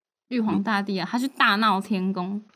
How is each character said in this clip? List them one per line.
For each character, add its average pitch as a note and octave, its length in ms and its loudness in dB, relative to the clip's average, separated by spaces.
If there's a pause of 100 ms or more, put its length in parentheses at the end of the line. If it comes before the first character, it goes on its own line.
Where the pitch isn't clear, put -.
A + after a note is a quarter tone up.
(280)
玉 B3 120 -2
皇 G#3 220 2
大 G3+ 180 0
帝 G3 200 -2
啊， F3 100 -4
他 A#3 80 -2
去 B3 100 -2
大 A#3+ 280 2
闹 G#3 260 2
天 F#3+ 320 0
宫。 F#3+ 300 -6 (120)